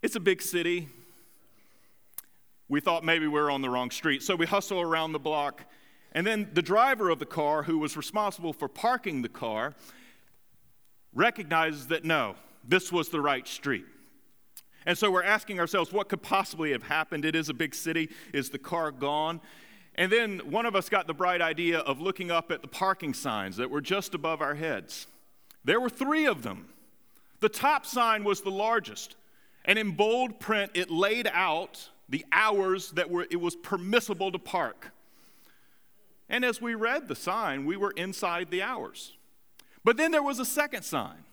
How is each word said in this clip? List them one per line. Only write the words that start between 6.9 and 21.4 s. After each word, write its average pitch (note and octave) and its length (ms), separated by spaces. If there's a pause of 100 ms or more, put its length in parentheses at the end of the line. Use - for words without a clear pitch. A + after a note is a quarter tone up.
of D#3+ 80
the C#3+ 80
car, D3+ 380
who D#3+ 160
was D3+ 180
responsible E3+ 560
for C#3 140
parking G#3 560
the A#2 60
car, A#2 440 (1400)
recognizes D#3+ 760
that, D#3 180
no, C#3 300 (280)
this F3 280
was E3+ 180
the D#3+ 100
right C#3+ 280
street. A#2 380 (1000)
And F3 80
so G#3 140
we're F#3 140
asking G3+ 360
ourselves, E3+ 320
what G3 180
could G3 120
possibly E3 500
have B2 120
happened? D3+ 420
It D#3+ 80
is D#3+ 160
a C#3+ 60
big C#3 180
city. E3 380 (200)
Is C3+ 200
the C#3 80
car D#3+ 320
gone? D3+ 500 (540)
And F#3 160
then G#3 400
one A3+ 160
of G#3 80
us F#3+ 120
got F#3 200
the D#3+ 80
bright F3+ 260